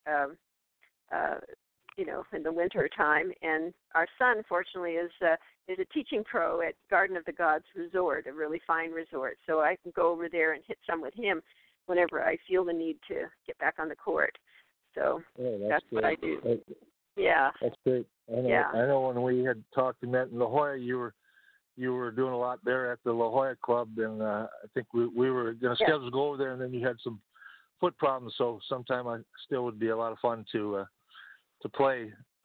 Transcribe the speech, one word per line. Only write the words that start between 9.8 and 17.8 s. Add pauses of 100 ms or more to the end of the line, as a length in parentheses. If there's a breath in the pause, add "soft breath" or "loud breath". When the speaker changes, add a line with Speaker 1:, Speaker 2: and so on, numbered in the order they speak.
Speaker 1:
can
go
over
there
and
hit (100)
some
with
him, (440 soft breath)
whenever
I (100)
feel
the
need (100)
to (200)
get
back
on
the
court. (580 soft breath)
So (180)
Speaker 2:
Oh,
that's
Speaker 1:
that's
what
I
Speaker 2:
great.
Speaker 1:
do.
Speaker 2:
That, (400)
Speaker 1:
Yeah. (100)
Speaker 2:
that's